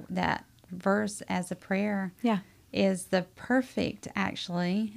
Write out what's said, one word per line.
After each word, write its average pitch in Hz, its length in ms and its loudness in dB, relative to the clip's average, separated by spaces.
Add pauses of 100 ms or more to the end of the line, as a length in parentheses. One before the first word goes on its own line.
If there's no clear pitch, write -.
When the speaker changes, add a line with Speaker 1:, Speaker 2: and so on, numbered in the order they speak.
Speaker 1:
that 180 360 -2 (260)
verse 202 560 0
as 180 240 -2
a 180 60 -4
prayer 196 640 -2
Speaker 2:
Yeah. 220 180 4 (320)
Speaker 1:
is 190 340 2
the 185 180 2 (120)
perfect, - 800 0
actually, 190 800 -2